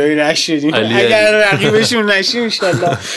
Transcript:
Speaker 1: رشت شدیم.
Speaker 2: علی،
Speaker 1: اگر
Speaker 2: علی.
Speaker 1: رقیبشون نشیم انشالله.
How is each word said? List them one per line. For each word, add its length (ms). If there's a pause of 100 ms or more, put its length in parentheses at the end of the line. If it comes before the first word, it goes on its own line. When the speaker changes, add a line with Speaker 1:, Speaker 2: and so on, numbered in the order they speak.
(160)
Speaker 1:
رشت 280
شدیم. 320
Speaker 2:
علی، 180
Speaker 1:
اگر 220
Speaker 2:
علی. 220
Speaker 1:
رقیبشون 720
نشیم 320
انشالله. 540 (200)